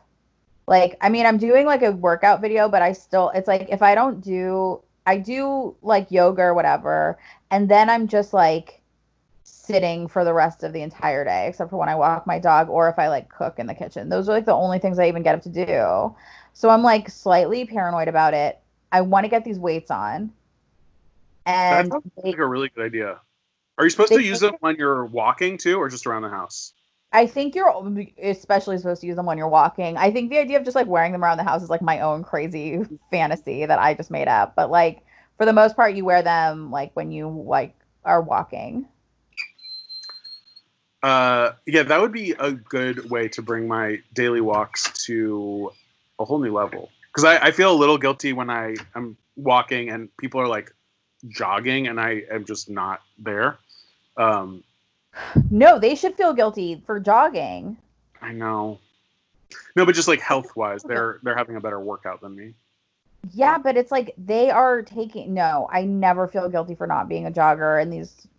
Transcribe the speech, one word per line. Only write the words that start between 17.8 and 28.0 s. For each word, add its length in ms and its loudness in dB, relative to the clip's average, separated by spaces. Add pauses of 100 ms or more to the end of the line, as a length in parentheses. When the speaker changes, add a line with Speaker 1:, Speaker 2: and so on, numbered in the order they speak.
Speaker 1:
about 240 2
it. 260 -2 (320)
I 120 4
wanna 260 2
get 160 0
these 140 -8
weights 320 -4
on. 420 -6 (1120)
Speaker 2:
That 380 4
Speaker 1:
And 100 -2
Speaker 2:
sounds 120 -6 (180)
Speaker 1:
they 80 -4
Speaker 2:
like 80 -6
a 80 0
really 240 -4
good 160 -8
idea. 340 -8 (560)
Are 80 4
you 60 8
supposed 200 4
Speaker 1:
they 80 6
Speaker 2:
to 40 4
use 180 -4
Speaker 1:
make 120 2
Speaker 2:
them 80 -14
when 160 -2
you're 280 0
walking 540 -2
too, 200 0
or 120 -4
just 160 -12
around 160 -4
the 80 -10
house? 420 -12 (400)
Speaker 1:
I 160 6
think 260 -6
you're 180 4 (500)